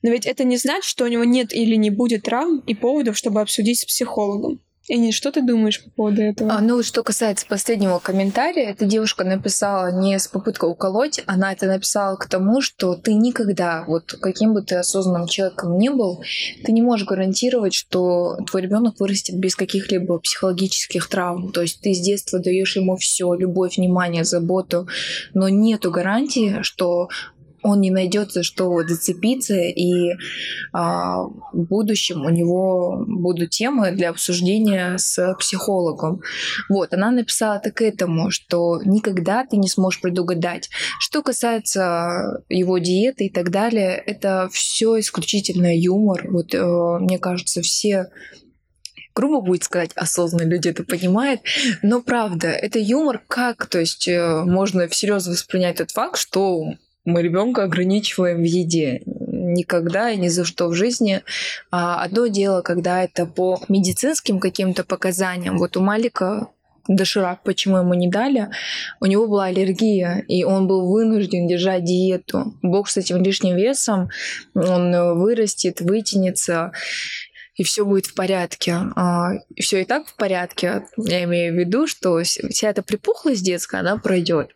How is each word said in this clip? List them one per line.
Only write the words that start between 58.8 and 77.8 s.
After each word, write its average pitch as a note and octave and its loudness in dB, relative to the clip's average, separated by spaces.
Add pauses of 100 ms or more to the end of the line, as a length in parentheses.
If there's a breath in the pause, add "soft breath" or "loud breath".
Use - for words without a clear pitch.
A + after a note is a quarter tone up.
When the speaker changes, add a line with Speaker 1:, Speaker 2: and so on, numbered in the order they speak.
Speaker 2:
Никогда F3+ -2
и G#3+ -2
ни F3+ 0
за F3 0
что F3 -2
в E3+ 0
жизни. G#3 0 (500 loud breath)
А, F3 -2
одно A3+ 0
дело, G3 2
когда F3+ 0
это F3 -2
по F#3 0 (100)
медицинским G3 0
каким-то F#3 -2
показаниям. F#3 -2
Вот F3 0
у F#3 2
Малика G#3 0 (380)
доширак, F#3 2
почему F#3+ 0
ему F3+ 4
не F3+ 2
дали, A#3 0 (520 loud breath)
у - 0
него G#3 4
была G3+ 2
аллергия, F#3+ 2
и F3+ 2
он F#3+ 2
был F#3 2
вынужден G3+ 2
держать F3+ 0
диету. F#3 0
Бог F#3+ 0
с - -2
этим F#3 0
лишним F#3+ 2
весом, G3+ 0 (460 loud breath)
он, F3+ 2
э, F3 2
вырастет, G3+ 0
вытянется, F3+ 0 (840 loud breath)
и F#3+ -2
все G#3 0